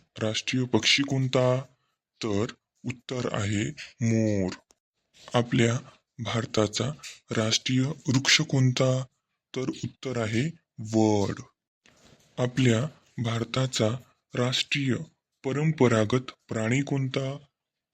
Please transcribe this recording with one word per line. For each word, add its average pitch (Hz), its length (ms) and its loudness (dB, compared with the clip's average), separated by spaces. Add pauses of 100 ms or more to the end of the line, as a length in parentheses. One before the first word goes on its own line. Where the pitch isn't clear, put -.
(220)
राष्ट्रीय 110 420 -2
पक्षी 123 400 2
कोणता? 131 580 2 (640)
तर 107 220 0 (400)
उत्तर 123 480 -6
आहे 107 320 0 (360)
मोर. 110 500 2 (840)
आपल्या 120 460 2 (400)
भारताचा 110 720 -2 (400)
राष्ट्रीय 113 500 0
वृक्ष 135 600 0
कोणता? 131 600 2 (520)
तर 131 140 -6
उत्तर - 480 -8
आहे 113 280 -2 (500)
वड. 107 440 2 (960)
आपल्या 123 500 2 (360)
भारताचा 117 680 -2 (440)
राष्ट्रीय 127 600 -2 (500)
परंपरागत 127 840 2 (160)
प्राणी 113 340 -2
कोणता? 135 560 -4 (560)